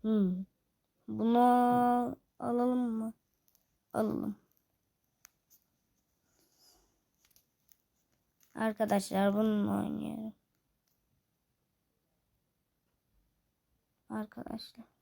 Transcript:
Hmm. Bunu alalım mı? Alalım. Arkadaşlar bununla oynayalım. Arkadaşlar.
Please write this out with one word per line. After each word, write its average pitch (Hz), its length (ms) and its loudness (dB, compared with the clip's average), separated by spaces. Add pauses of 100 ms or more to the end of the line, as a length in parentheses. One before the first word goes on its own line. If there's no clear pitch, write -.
Hmm. 190 360 2 (640)
Bunu 220 300 2 (1000)
alalım 247 520 0
mı? 220 220 -6 (800)
Alalım. 208 440 -4 (4000)
Arkadaşlar 202 800 0
bununla 208 500 0
oynayalım. - 500 -8 (3750)
Arkadaşlar. 220 760 -12 (160)